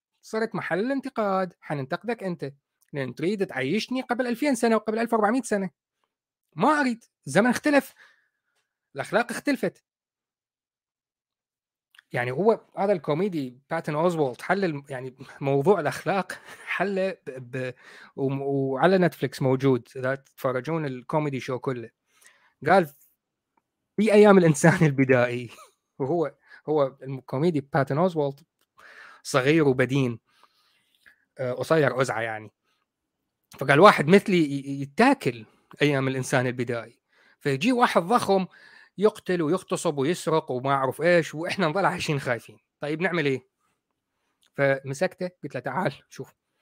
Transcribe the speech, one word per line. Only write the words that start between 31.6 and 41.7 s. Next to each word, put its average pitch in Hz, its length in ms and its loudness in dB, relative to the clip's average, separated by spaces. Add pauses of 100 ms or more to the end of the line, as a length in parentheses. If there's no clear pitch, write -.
أزعة 123 200 -2
يعني. 110 300 -8 (1080)
فقال 139 220 4
واحد 175 280 8
مثلي 190 300 4
ي-، - 20 4
ي-، 139 420 -4
يتاكل 139 640 0 (380)
أيام 139 260 2
الإنسان 131 380 -2
البدائي، 120 520 -6 (420)
فيجي 147 320 -2
واحد 233 300 2
ضخم 190 440 0 (520)
يقتل 180 440 0
ويغتصب 160 560 -2
ويسرق 156 520 -2
وما 127 200 -4
أعرف 135 320 -2
إيش، 170 320 2
وإحنا 170 320 -4
نظل 175 180 0